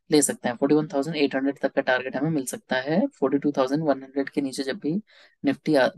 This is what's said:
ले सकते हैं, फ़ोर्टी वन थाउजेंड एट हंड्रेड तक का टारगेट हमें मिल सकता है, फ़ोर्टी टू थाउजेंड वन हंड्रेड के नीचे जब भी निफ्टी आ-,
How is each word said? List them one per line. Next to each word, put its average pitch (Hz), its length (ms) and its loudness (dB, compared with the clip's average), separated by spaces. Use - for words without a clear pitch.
ले 151 100 6
सकते 127 280 -2
हैं, 120 60 -4
फ़ोर्टी 139 200 2
वन 151 120 2
थाउजेंड 147 280 -4
एट 143 200 0
हंड्रेड 135 240 -2
तक 139 120 -2
का 143 100 0
टारगेट 127 340 -2
हमें 139 140 0
मिल 147 160 -2
सकता 123 300 -6
है, 156 320 0
फ़ोर्टी 139 300 0
टू 143 140 0
थाउजेंड 143 320 0
वन 135 200 0
हंड्रेड 135 260 -4
के - 120 -4
नीचे 135 220 -4
जब 131 160 -4
भी 165 220 -2
निफ्टी 143 300 0
आ-, 127 220 6